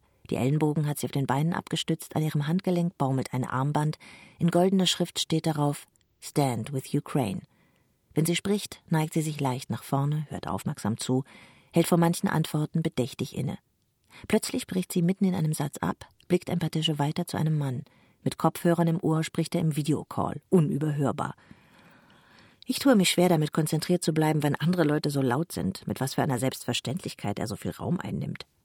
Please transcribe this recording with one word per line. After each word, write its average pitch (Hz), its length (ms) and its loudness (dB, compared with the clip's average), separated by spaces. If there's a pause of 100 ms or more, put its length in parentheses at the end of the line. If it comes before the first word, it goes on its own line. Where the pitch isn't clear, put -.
(300)
Die - 60 -2
Ellenbogen 147 500 2
hat 147 120 -4
sie - 80 -4
auf - 60 -4
den 139 140 0
Beinen 151 260 2
abgestützt, - 640 -4
an 156 60 0
ihrem 151 240 0
Handgelenk 175 500 0
baumelt 131 380 -2
ein 127 100 -2
Armband, 147 540 -2 (400)
in 170 120 2
goldener 185 360 4
Schrift - 320 -2
steht - 260 0
darauf: 147 420 0 (320)
"Stand 127 540 -2
with 131 220 -6
Ukraine." 127 480 -2 (720)
Wenn 160 100 2
sie 170 120 0
spricht, - 520 -4
neigt 156 240 0
sie 160 80 0
sich 151 180 -4
leicht 135 300 -2
nach 113 140 -6
vorne, 143 480 0
hört - 180 -8
aufmerksam 104 480 -4
zu, 131 280 -2 (480)
hält 170 140 4
vor 175 120 4
manchen 175 300 2
Antworten 156 520 0
bedächtig - 560 -4
inne. - 220 -4 (680)
Plötzlich - 380 0
bricht - 260 -4
sie 180 100 2
mitten 190 240 2
in 180 80 2
einem 156 180 0
Satz 147 240 -4
ab, - 300 -4 (200)
blickt 175 220 0
ein 175 100 0
paar 160 120 -2
Tische 156 280 0
weiter 151 280 0
zu - 100 -6
einem 156 220 0
Mann. 135 260 -4 (400)
Mit - 140 -4
Kopfhörern 165 500 2
im 165 140 0
Ohr 160 200 2
spricht - 320 -2
er 175 60 0
im 160 160 0
Videocall, 143 720 -2
unüberhörbar. 147 840 2 (1300)
Ich - 100 -2
tue 262 180 6
mich 185 140 4
schwer 180 180 4
damit, 156 240 2
konzentriert 160 500 0
zu 165 100 0
bleiben, 156 300 2
wenn 147 140 2
andere 175 260 2
Leute 147 280 2
so 139 100 0
laut 135 320 0
sind, 185 340 -4
mit 107 140 -4
was 131 140 -2
für 135 80 0
einer 127 160 0
Selbstverständlichkeit - 1000 -4
er - 80 -4
so 107 80 -6
viel - 160 -8
Raum - 300 -4
einnimmt. - 460 -8 (180)